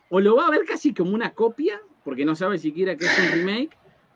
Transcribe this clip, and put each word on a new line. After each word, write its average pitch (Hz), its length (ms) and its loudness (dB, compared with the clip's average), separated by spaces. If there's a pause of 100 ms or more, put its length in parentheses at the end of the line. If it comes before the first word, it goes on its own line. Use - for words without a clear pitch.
o 185 120 2
lo 208 160 6
va 330 100 4
a 311 40 4
ver 311 140 2
casi - 300 -2
como 180 180 -2
una 214 200 -2
copia, 226 480 -2 (240)
porque 135 200 -4
no 156 120 0
sabe 190 200 -2
siquiera 156 400 -2
que 160 80 -8
es - 140 2
un 170 220 0
remake, 220 360 -4 (400)